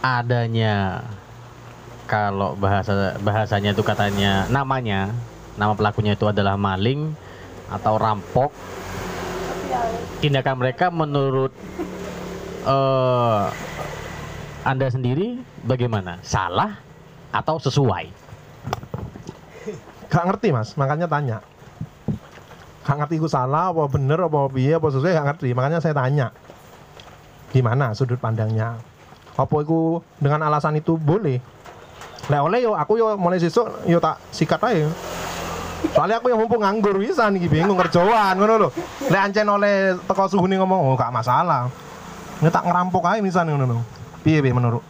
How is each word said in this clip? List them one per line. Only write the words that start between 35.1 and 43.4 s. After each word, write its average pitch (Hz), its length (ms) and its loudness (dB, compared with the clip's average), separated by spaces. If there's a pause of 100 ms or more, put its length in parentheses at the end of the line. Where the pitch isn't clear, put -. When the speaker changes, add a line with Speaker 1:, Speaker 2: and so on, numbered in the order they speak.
Speaker 2:
Soalnya 196 240 2
aku 247 80 0
yang 226 160 4
mumpung 226 160 0
nganggur 202 400 2
wisan 220 400 2
iki 175 80 0
bingung 175 320 4
kerjaan 190 560 4
ngono 208 320 4
lho. - 0 - (400)
Lek 196 240 2
ancen 208 160 2
oleh 202 560 2
teko 190 240 2
suhune 190 320 2
ngomong, 185 320 4
"Oh, 127 40 4
gak 123 120 0
masalah." 131 640 2 (720)
Ini 170 80 6
tak 180 160 2
ngerampok 180 400 2
ae 208 160 2
misalnya 170 320 2